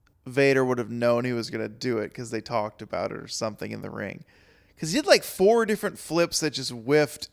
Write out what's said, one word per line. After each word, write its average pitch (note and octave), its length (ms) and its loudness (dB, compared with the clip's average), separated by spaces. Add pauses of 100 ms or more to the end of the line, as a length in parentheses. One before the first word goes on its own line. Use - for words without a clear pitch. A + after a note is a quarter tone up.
(260)
Vader C3+ 380 4
would B2+ 140 2
have A2 120 -4
known A#2+ 360 2
he B2 80 -2
was A2+ 160 -4
gonna A2 180 -4
do A2+ 300 -4
it - 160 -4
'cause A#2 160 -12
they A2+ 100 -4
talked G#2+ 400 -4
about F2+ 320 -4
it - 60 -8
or - 100 -14
something G#2+ 420 -6
in G#2+ 120 -8
the - 80 -10
ring. G#2 340 -10 (540)
'Cause D#3+ 140 -4
he B3+ 60 0
did, - 80 -2
like, C4+ 160 6
four A3+ 440 4
different G3+ 320 -2
flips E3+ 420 0
that D#3 140 0
just C3+ 160 -6
whiffed C3+ 640 2